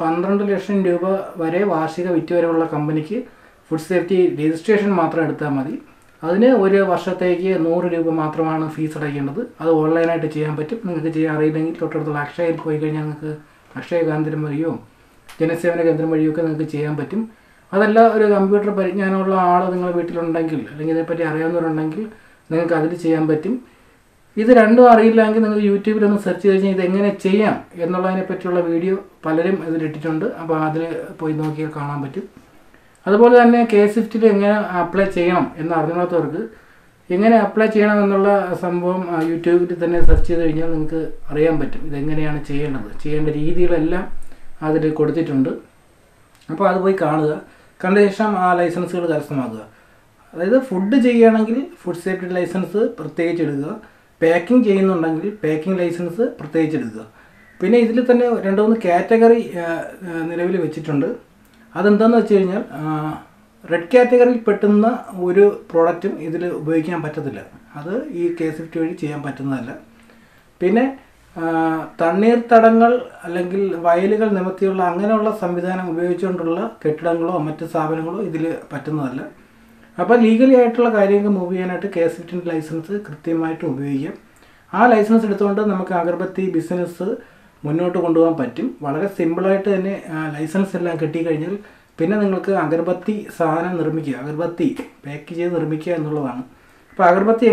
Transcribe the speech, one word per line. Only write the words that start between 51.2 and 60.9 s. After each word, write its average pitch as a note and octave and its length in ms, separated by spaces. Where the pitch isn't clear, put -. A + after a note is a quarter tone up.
food F3 220
safety F3+ 300
license F3+ 440
പ്രത്യേകിച്ച് E3 440
എടുക്കുക. D3 340
packing F3 420
ചെയ്യുന്നുണ്ടെങ്കിൽ F#3+ 640
packing D#3 480
license F3 440
പ്രത്യേകിച്ച് D#3+ 540
എടുക്കുക. A2 300
പിന്നെ G#3+ 180
ഇതിൽ A#3+ 320
തന്നെ A#3+ 320
രണ്ട് G3 200
മൂന്ന് A3+ 220
category, A3+ 760
ആ, E3+ 140
ആ, E3 160
നിലവിൽ F3 300
വെച്ചിട്ടുണ്ട്. D#3 800